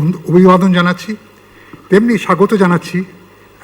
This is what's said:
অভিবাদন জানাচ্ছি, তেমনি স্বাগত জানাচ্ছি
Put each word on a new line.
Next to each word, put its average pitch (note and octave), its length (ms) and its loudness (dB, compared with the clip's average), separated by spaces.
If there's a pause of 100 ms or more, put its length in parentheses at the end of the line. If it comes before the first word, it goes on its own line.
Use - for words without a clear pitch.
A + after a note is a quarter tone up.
(300)
অভিবাদন F#3 440 4
জানাচ্ছি, F3+ 420 -4 (760)
তেমনি A3 280 2
স্বাগত F#3+ 360 -2
জানাচ্ছি F3+ 500 -2 (600)